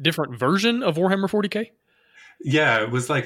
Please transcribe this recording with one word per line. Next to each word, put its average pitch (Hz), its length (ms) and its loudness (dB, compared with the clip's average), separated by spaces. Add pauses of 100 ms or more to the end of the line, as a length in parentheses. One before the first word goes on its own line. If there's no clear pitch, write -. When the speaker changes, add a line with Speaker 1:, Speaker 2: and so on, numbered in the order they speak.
Speaker 1:
different 139 380 -2
version 196 420 2
of 180 140 0
Warhammer 185 340 0
forty 208 200 0
K? 220 240 -6 (640)
Speaker 2:
Yeah, 131 440 2
it 113 80 -4
was, 123 180 -4
like, 139 160 -2